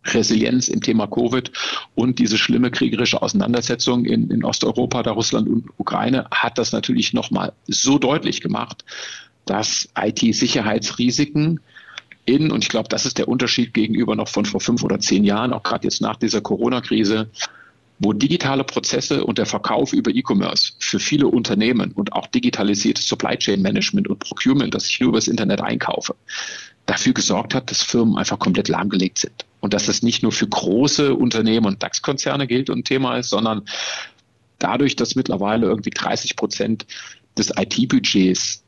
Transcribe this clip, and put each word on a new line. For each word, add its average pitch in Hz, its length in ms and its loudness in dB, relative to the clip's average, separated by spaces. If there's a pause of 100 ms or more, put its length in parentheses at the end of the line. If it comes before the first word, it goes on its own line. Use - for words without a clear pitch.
Resilienz 117 640 2
im - 140 -2
Thema 110 240 2
covid 120 440 0 (440)
und 123 240 2
diese 110 200 2
schlimme 120 320 2
kriegerische 120 500 0
Auseinandersetzung 120 840 0
in, 117 260 2
in 113 140 0
Osteuropa, 120 580 0
da 113 100 -2
Russland 110 360 0
und 117 200 0 (100)
Ukraine, 120 520 -2
hat - 280 -2
das 113 140 -2
natürlich 117 400 -2
nochmal - 400 -2 (140)
so 139 320 2
deutlich 135 420 0
gemacht, - 440 -6 (600)
dass - 520 -2
I-T-Sicherheitsrisiken 120 1600 0 (640)
in, 151 260 4
und 113 140 0
ich - 40 -4
glaube, 110 200 -2
das 104 180 0
ist 123 120 -2
der 104 100 0
Unterschied 120 460 0
gegenüber 107 420 2
noch 107 120 -2
von 107 160 0
vor 104 160 -2
fünf 120 220 0
oder 104 160 0
zehn 104 260 4
Jahren, 104 280 2
auch - 100 -4
gerade - 220 -2
jetzt - 160 -2
nach 110 160 -2
dieser 113 240 0
Corona-Krise, 110 880 0 (680)
wo 104 140 2
digitale 135 520 2
Prozesse - 600 -2
und - 140 0
der 110 80 0
Verkauf 117 460 -2
über 113 180 0
E-Commerce 98 680 0
für - 180 -2
viele 143 300 2
Unternehmen 110 640 2
und 101 200 -4
auch - 140 -4
digitalisiertes 113 840 0
Supply - 300 -2
Chain 196 240 2
Management 202 460 0
und 214 100 -2
Procurement, - 560 0
dass - 120 -4
ich - 140 -2
nur 127 100 4
übers 110 180 2
Internet 101 320 0
einkaufe, - 540 -4 (680)
dafür - 300 2
gesorgt 110 400 0
hat, 131 160 -4
dass - 120 -2
Firmen 117 360 2
einfach - 200 -2
komplett 95 300 0
lahmgelegt 92 500 0
sind. - 280 -6 (140)
Und 101 140 -2
dass 98 120 0
das - 160 0
nicht 117 200 0
nur 110 100 2
für - 140 0
große 135 680 2
Unternehmen 113 520 2
und 98 160 -2
dax-Konzerne 139 640 -2
gilt 127 220 0
und 123 160 -4
Thema 131 320 0
ist, 123 140 -4
sondern 107 320 0 (960)
dadurch, 120 360 0
dass - 200 -2
mittlerweile 107 520 0
irgendwie 101 240 0
dreißig - 460 -4
Prozent 110 500 -4 (520)
des 107 200 -2
I-T-Budgets 101 1080 0